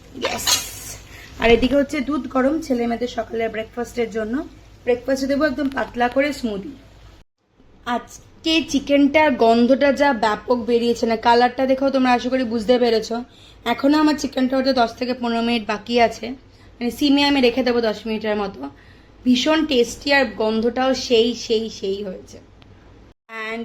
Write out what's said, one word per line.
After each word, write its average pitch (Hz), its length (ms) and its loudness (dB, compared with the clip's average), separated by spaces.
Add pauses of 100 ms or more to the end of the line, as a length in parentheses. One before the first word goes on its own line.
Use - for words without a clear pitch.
(140)
ইয়েস। - 600 -4 (600)
আর 226 120 2
এদিকে 240 240 4
হচ্ছে 285 260 0
দুধ 277 280 -4
গরম 269 320 0
ছেলে 240 260 -2
মেয়েদের 233 220 -4
সকালের 226 400 -6
ব্রেকফাস্টের 220 640 -6
জন্য। 226 380 -6 (340)
ব্রেকফাস্টে 262 440 -2
দেবো 277 180 0
একদম 285 240 -2
পাতলা 240 400 -2
করে 277 240 0
স্মুদি। 220 380 -6 (1160)
আজকে 285 840 -4
চিকেনটার 285 640 4
গন্ধটা 240 600 4
যা 285 200 2
ব্যাপক 214 440 0
বেরিয়েছে 233 500 0
না, 226 100 0
কালারটা 240 500 2
দেখেও 269 240 2
তোমরা 254 220 2
আশা 240 160 0
করি 262 160 0
বুঝতে 233 340 2
পেরেছো। 233 460 0 (400)
এখনও 277 340 2
আমার 311 160 4
চিকেনটা 262 420 -2
হতে 269 160 0
দশ 233 220 0
থেকে 247 200 -6
পনেরো 233 280 -4
মিনিট 233 240 -2
বাকি 226 340 -2
আছে, 226 300 0 (500)
মানে, 240 100 -2
সিমে 285 340 2
আমি 285 160 2
রেখে 247 220 2
দেবো 240 180 0
দশ 220 260 -4
মিনিটের 214 300 -4
মতো। 208 340 -8 (540)
ভীষণ 294 420 2
টেস্টি, 247 460 0
আর 277 120 4
গন্ধটাও 220 680 0
সেই, 240 400 2
সেই, 220 360 -4
সেই 196 340 -6
হয়েছে। - 360 -14 (880)
And 226 360 -10